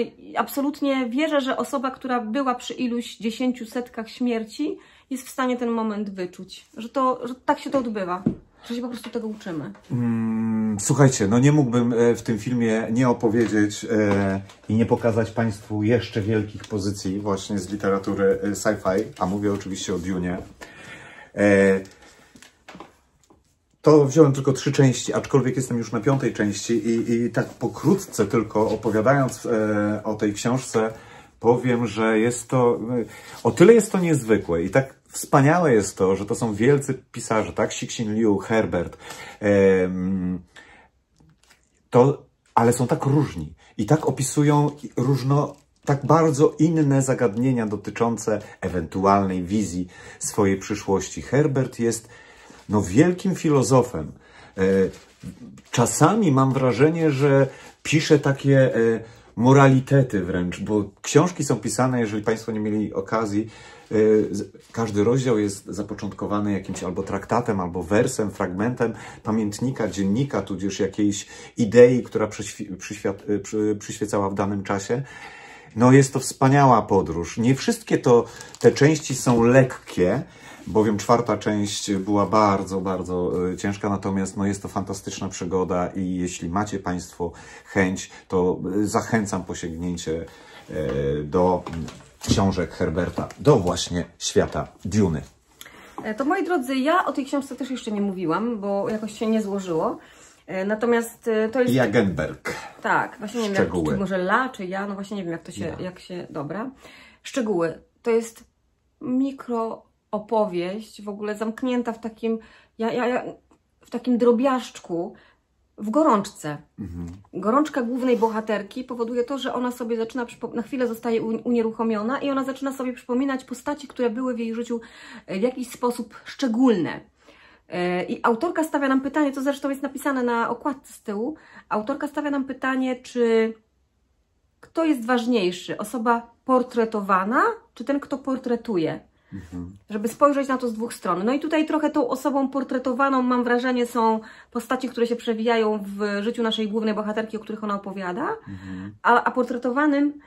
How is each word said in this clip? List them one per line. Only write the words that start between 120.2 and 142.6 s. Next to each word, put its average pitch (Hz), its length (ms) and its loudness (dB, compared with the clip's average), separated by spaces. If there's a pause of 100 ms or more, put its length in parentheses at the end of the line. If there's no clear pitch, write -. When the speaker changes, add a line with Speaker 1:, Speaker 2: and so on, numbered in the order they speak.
Speaker 1:
przypo-, - 300 -12
na 233 80 -4
chwilę 254 260 -4
zostaje 226 340 -2
u-, 226 260 -4
unieruchomiona 226 720 0
i 285 120 -2
ona 269 140 -2
zaczyna 269 280 -6
sobie 254 200 -6
przypominać 262 520 -2
postaci, 294 440 -8
które 240 220 -2
były 254 240 -4
w 226 40 -6
jej 226 160 -4
życiu, 233 260 -6 (460)
e, 190 120 -6
w 190 40 0
jakiś 254 280 -4
sposób - 540 -6
szczególne. 226 760 2 (680)
E, 180 360 -2
i - 180 -6
autorka 320 420 0
stawia 277 240 -2
nam 269 120 2
pytanie, 277 320 0
co 269 100 -6
zresztą 277 280 -2
jest 269 120 -6
napisane 269 400 -4
na 233 280 0
okładce 262 420 -8
z - 100 -20
tyłu, 226 340 -6 (320)
autorka 277 400 -4
stawia 294 220 -4
nam 277 140 -2
pytanie, 262 520 -2
czy 226 580 0 (1080)
kto - 240 -4
jest 269 220 0
ważniejszy, 226 720 0
osoba 233 520 -2 (140)
portretowana, 226 960 0 (320)
czy 233 100 -12
ten, 277 160 -2
kto 277 180 -6
portretuje? 233 800 -4 (320)
Speaker 2:
Mhm. 90 440 -12 (140)
Speaker 1:
Żeby 214 180 -4
spojrzeć 262 400 2
na 262 100 -2
to 247 100 -4
z 226 40 -4
dwóch 226 220 -8
stron. 180 300 -4
No 240 80 0
i 294 80 -2
tutaj 311 260 0
trochę 302 240 0
tą 294 180 0
osobą 269 400 -2
portretowaną, 262 760 0